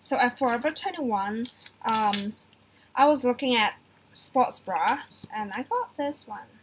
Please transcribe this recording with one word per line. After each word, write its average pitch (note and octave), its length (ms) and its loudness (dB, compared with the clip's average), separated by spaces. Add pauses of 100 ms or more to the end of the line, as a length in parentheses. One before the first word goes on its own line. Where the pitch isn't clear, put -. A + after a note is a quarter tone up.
So - 160 -2
at B3 220 2
Forever A#3+ 320 0
twenty-one, A#3 760 -4 (380)
um, G#3+ 500 0 (600)
I C4+ 120 6
was D4 180 4
looking B3 300 2
at G#3+ 200 4 (380)
sports - 460 2
bras, F#3+ 760 -2
and G#3 180 -8
I G#3+ 100 -6
got A#4 340 -4
this C#4+ 300 -4
one. G#3 220 -14 (140)